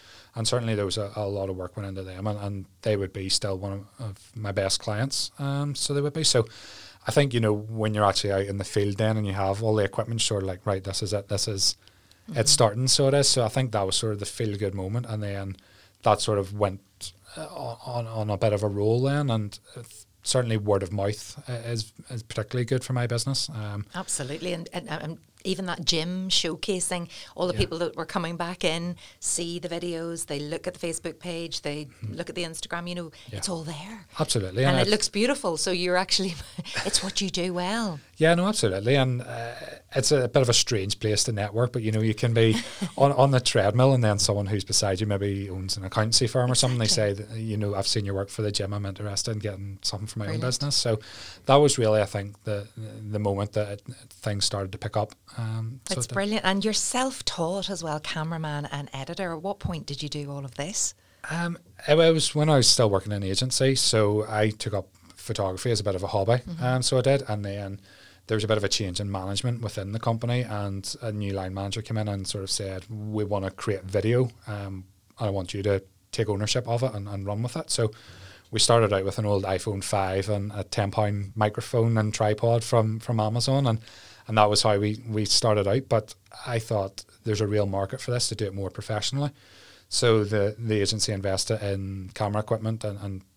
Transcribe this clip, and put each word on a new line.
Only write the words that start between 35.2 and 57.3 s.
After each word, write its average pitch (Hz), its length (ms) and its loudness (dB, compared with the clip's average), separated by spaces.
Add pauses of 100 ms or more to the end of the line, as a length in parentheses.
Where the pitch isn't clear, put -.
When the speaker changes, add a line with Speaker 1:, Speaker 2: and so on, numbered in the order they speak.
Speaker 2:
so - 160 -2
you're 180 240 2
actually, 185 400 0 (220)
<laughs> - 280 -6
it's - 160 2
what 196 200 -4
you 196 80 -2
do 180 240 -2
well. 180 480 -2 (160)
Speaker 1:
Yeah, 160 180 8
no, 180 120 4
absolutely, 110 480 2
and, 131 260 4
uh, - 320 -8 (420)
it's 135 160 4
a 131 160 4
bit 139 140 4
of 120 80 4
a 120 40 4
strange 98 460 2
place 107 240 2
to - 80 0
network, 104 400 0
but, 123 100 -4
you 110 120 0
know, 110 80 2
you 110 120 4
can 117 200 2
be 113 220 8 (220)
Speaker 2:
<laughs> - 200 -6
Speaker 1:
on, 139 160 8
on 139 180 6
the 131 80 6
treadmill, 120 540 6
and 123 100 4
then 104 160 4
someone 101 280 2
who's 101 180 0
beside 98 340 2
you 110 80 0
maybe 98 420 0
owns 92 280 -6
an 98 80 -8
accountancy 113 420 2
firm 123 240 2
or 123 40 2
something. 123 220 2
They 117 80 2
Speaker 2:
Exactly. 104 300 2 (100)
Speaker 1:
say, - 80 -16
that, 110 60 -8
you 110 160 -4
know, 104 180 0
"I've 98 140 -2
seen 110 160 0
your 98 120 -4
work 98 140 -4
for - 120 -6
the 104 100 0
gym, 101 220 -4
I'm 101 120 -4
interested 98 460 -4
in 107 80 -4
getting 98 440 -8
something 107 240 -6
for - 120 -8
my 104 60 -4
Speaker 2:
Brilliant. 107 180 -4
Speaker 1:
own 123 60 0
business." 139 260 -2
So 110 240 2 (460)
that 131 100 8
was 143 220 8
really, 107 240 4
I 101 40 2
think, 101 380 -6
the, 104 320 -4
the 110 440 -8
moment 101 340 0
that 104 160 -2
it, 104 120 -10 (280)
things 101 360 -4
started 98 280 -4
to 107 40 -10
pick - 200 -4
up. 107 160 0 (240)
Um, 113 500 -6
so - 60 -4
Speaker 2:
It's 127 120 -2
Speaker 1:
it - 40 -14
did. - 60 -10
Speaker 2:
brilliant. 202 300 -2
And 196 200 2
you're 220 80 0
self-taught 196 960 -2